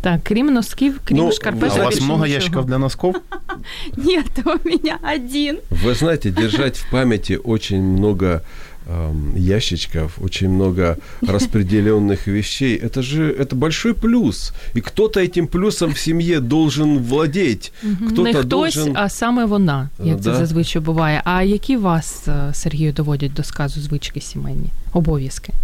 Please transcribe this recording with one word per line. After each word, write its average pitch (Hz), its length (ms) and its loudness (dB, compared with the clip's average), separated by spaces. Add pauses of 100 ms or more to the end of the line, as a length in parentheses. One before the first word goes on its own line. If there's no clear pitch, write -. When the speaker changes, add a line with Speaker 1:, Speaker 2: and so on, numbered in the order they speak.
Speaker 1:
Так, 175 220 2
крім 233 240 2
носків, 269 580 0
крім 254 140 2
Speaker 2:
Ну, 339 140 2
Speaker 1:
шкарпеток, - 460 0
Speaker 3:
А - 20 2
у - 40 2
вас - 100 2
Speaker 1:
більше - 100 0
Speaker 3:
много 156 220 2
Speaker 1:
нічого. 143 80 0
Speaker 3:
ящиков 143 320 0
для 127 120 0
носков? 135 380 0 (400)
Speaker 4:
<laughs> - 400 -8
Нет, 311 300 2 (180)
у 330 240 0
меня 330 300 -2 (180)
один. 285 420 -4 (260)
Speaker 2:
Вы 123 100 2
знаете, 147 360 0
держать 110 480 0
в - 120 -4
памяти 117 540 2
очень 107 380 0
много, 95 580 2 (500)
ам, 78 460 -2
ящичков, 90 880 0
очень 95 260 0
много 92 460 2 (120)
Speaker 1:
<laughs> - 140 -8
Speaker 2:
распределённых 104 1080 2
вещей. 104 540 -2
Это 131 180 -2
же, 151 300 0
это 135 220 -2
большой 156 380 0
плюс. 226 600 0 (240)
И 120 40 0
кто-то 208 400 0
этим 175 260 0
плюсом 180 460 0
в 135 60 -4
семье 165 420 0
должен 147 580 2
владеть. 139 760 0 (100)
Speaker 1:
Мгм. 208 140 -2 (100)
Speaker 2:
Кто-то 220 160 2
Speaker 1:
Не 233 100 2
хтось, 135 120 2 (300)
Speaker 2:
должен 147 220 0
Speaker 1:
а - 120 0
саме 240 360 0
вона, 175 440 2 (160)
як 160 140 2
Speaker 2:
Е, 98 40 -6
Speaker 1:
це 113 80 0
Speaker 2:
да. 120 60 2
Speaker 1:
зазвичай 160 460 0
буває. 156 420 0
А 180 180 2
які 208 340 2
вас, 170 520 0
е, 143 260 4
Сергію, 151 380 0
доводять 143 400 0
до 151 120 -2
сказу 147 360 -4
звички 147 400 -4
сімейні, - 500 -2 (220)
обов'язки? 151 600 -2 (120)